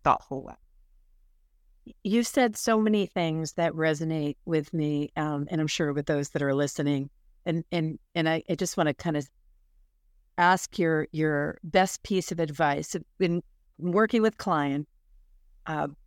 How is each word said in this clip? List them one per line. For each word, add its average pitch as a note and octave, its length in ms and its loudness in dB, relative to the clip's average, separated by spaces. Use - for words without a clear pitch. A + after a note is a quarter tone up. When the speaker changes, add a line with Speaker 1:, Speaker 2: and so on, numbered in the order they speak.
Speaker 1:
thoughtful - 400 0
way. - 120 -16
Speaker 2:
You A3 220 2
said A#3 320 2
so A3+ 240 2
many G#3+ 260 2
things D#3+ 460 -2
that E3+ 220 0
resonate D#3+ 720 -2
with D#3 280 -2
me, D3 440 -2
um, D3+ 340 -2
and D#3+ 100 -2
I'm D#3 60 0
sure D3+ 260 -2
with C#3+ 140 -4
those C#3+ 240 0
that C#3+ 120 -4
are C#3 120 2
listening. C#3+ 560 0
And, E3 240 -2
and, D#3+ 280 -2
and D#3+ 140 0
I, D#3+ 200 0
I E3 60 -2
just - 220 -4
wanna D#3 180 2
kinda D3+ 280 -2
ask F3+ 400 4
your, D#3+ 340 2
your D#3 500 0
best F#3 400 2
piece F#3 300 -2
of E3+ 80 -2
advice. D3 560 0
In F3 220 2
working G#3 440 2
with A3 160 2
clients, D3 520 0
uh, D3 220 -4